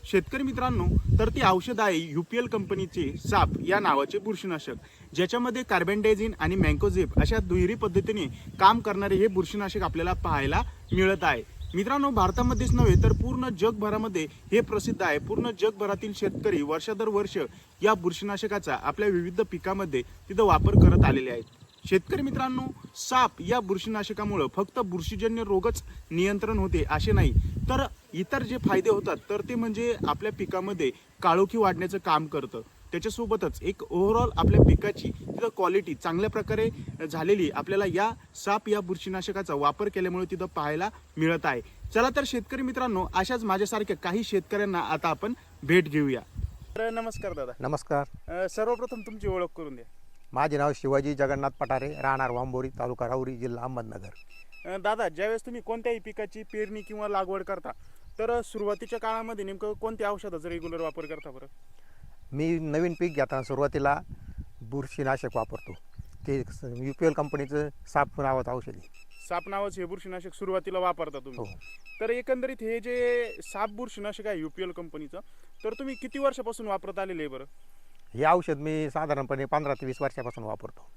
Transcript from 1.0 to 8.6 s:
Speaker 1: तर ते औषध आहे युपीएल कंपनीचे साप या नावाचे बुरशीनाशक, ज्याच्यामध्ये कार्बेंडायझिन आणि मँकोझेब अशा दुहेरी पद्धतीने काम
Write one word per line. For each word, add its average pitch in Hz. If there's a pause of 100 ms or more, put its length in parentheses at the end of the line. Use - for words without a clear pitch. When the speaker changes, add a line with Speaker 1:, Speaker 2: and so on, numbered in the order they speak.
Speaker 1:
तर 220
ते 269
औषध 190
आहे 196
युपीएल 165
कंपनीचे 180
साप 185 (200)
या 196
नावाचे 156
बुरशीनाशक, 185 (420)
ज्याच्यामध्ये 240
कार्बेंडायझिन 208
आणि 165
मँकोझेब 180 (120)
अशा 226
दुहेरी 185
पद्धतीने 196 (340)
काम 208